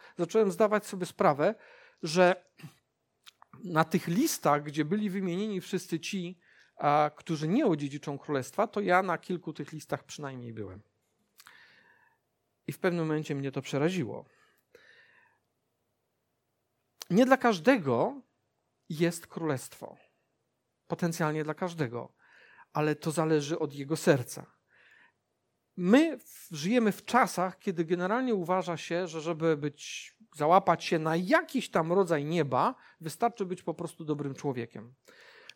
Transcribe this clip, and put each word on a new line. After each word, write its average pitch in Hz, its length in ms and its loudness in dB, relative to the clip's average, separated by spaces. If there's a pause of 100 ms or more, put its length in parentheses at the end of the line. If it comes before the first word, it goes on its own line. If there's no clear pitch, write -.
(180)
zacząłem 202 320 2
zdawać 208 360 2
sobie 180 200 -6
sprawę, 165 480 2 (480)
że 180 420 4 (1200)
na 165 200 4
tych - 240 0
listach, 170 540 2
gdzie 147 220 -2
byli 208 260 -2
wymienieni 190 500 -2
wszyscy 175 400 -4
ci, 180 380 -8 (380)
a, 147 400 2
którzy 156 320 -6
nie 254 180 2
odziedziczą 143 520 -2
królestwa, 143 480 -2
to 214 140 -6
ja 185 220 4
na 175 160 -2
kilku 175 340 -8
tych 147 200 -12
listach 147 320 -8
przynajmniej 127 480 -12
byłem. 101 280 -12 (1900)
I 147 60 -8
w - 60 -10
pewnym 170 280 0
momencie 156 280 -4
mnie 139 180 -6
to 135 100 -6
przeraziło. 151 640 -4 (2750)
Nie 226 160 6
dla 262 100 6
każdego 208 840 2 (640)
jest 170 380 -2
królestwo. - 720 -6 (920)
Potencjalnie 160 580 -2
dla 151 100 -6
każdego. 165 580 -6 (600)
Ale 151 240 2
to 165 140 -6
zależy 156 480 0
od 143 160 -4
jego 143 220 -6
serca. - 500 2 (1300)
My 254 420 4
w-, - 320 -20
żyjemy 202 420 0
w - 120 -10
czasach, 185 540 0
kiedy 175 260 -2
generalnie 196 500 0
uważa 175 420 -2
się, 175 300 -4
że 160 140 -8
żeby 160 360 0
być, - 580 -10 (220)
załapać 170 480 4
się 175 140 0
na 160 180 0
jakiś 262 540 0
tam 165 220 2
rodzaj 170 320 2
nieba, 151 500 2 (260)
wystarczy 196 440 -2
być 180 180 -8
po 170 120 -4
prostu 165 300 -12
dobrym 143 300 -4
człowiekiem. 120 600 -8 (600)